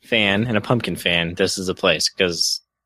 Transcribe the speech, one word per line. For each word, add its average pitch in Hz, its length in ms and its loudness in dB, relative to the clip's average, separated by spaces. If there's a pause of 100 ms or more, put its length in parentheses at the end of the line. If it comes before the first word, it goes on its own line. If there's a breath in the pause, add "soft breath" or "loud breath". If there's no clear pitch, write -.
fan 107 460 2
and 110 80 0
a 104 40 0
pumpkin 110 360 0
fan, 85 380 -2
this 92 220 0
is 92 120 -6
a 90 80 -2
place, 82 320 0
'cause, - 520 -2 (260)